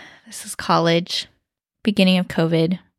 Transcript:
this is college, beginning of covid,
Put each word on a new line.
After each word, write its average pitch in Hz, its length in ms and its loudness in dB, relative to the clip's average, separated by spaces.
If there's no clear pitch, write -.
this - 200 -16
is 208 80 -12
college, 170 760 0
beginning 185 340 2
of 180 80 -2
covid, 165 520 0